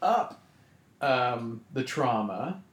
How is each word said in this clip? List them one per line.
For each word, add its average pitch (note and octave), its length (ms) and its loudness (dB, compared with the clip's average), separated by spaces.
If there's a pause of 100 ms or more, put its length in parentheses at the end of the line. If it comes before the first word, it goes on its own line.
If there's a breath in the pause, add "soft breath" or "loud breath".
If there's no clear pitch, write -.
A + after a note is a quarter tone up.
up, - 400 0 (580 soft breath)
um, B2 600 0 (100)
the C3 120 -2
trauma. A#2+ 800 -2 (100)